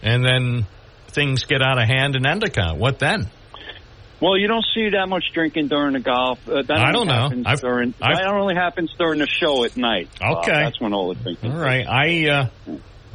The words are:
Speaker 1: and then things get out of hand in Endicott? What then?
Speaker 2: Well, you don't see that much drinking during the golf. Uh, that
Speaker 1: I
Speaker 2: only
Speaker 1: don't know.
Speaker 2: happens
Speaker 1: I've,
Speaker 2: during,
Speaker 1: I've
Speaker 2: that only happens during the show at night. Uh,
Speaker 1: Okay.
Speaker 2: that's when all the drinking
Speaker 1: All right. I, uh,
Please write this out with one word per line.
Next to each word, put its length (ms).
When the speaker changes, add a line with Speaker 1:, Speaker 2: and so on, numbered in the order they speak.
Speaker 1:
and 220
then 420
things 380
get 180
out 180
of 60
hand 300
in 100
Endicott? 500
What 220
then? 320
Speaker 2:
Well, 140
you 120
don't 260
see 160
that 180
much 240
drinking 360
during 260
the 60
golf. 460
Uh, 140
that 100
Speaker 1:
I 180
Speaker 2:
only 40
Speaker 1:
don't 140
know. 80
Speaker 2:
happens 320
Speaker 1:
I've, 160
Speaker 2:
during, 400
Speaker 1:
I've 160
Speaker 2:
that 80
only 280
happens 440
during 200
the 80
show 380
at 140
night. 320
Uh, 200
Speaker 1:
Okay. 120
Speaker 2:
that's 260
when 140
all 160
the 60
drinking 380
Speaker 1:
All 60
right. 300
I, 400
uh, 200